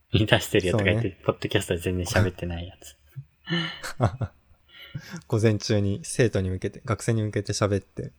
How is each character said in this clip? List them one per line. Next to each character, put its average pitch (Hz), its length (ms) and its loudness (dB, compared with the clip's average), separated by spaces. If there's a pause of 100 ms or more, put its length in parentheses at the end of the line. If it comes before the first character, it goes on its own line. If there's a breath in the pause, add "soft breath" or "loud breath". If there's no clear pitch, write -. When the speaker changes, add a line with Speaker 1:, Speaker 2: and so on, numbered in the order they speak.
(120)
Speaker 1:
満 104 140 4
た 117 120 6
し - 100 -4
て 104 120 4
る 90 80 2
よ 87 40 2
と 107 60 4
か 101 60 4
言 101 140 4
っ 113 40 0
て、 104 60 -2
Speaker 2:
そ 95 80 -12
う - 20 -20
ね。 - 60 -20
Speaker 1:
ポ - 80 2
ッ - 100 -6
ド 104 60 -2
キ 107 100 0
ャ 98 40 -2
ス - 40 -8
ト 95 80 0
で 87 60 -2
全 92 160 -2
然 90 80 -2
喋 101 260 2
っ - 40 -6
て - 120 -10
な 85 140 -6
い 87 80 -12
や - 120 -20
つ。 - 160 -20 (1000 loud breath)
Speaker 2:
<laughs> - 1300 -6
午 113 140 0
前 107 180 4
中 104 220 0
に 98 240 0
生 - 260 2
徒 104 100 0
に 92 100 0
向 95 100 -4
け 101 100 -4
て、 - 140 -16
学 - 180 -2
生 117 120 0
に 110 80 0
向 107 100 -4
け 104 100 -2
て 104 100 -4
喋 101 260 2
っ - 20 -8
て、 - 380 -10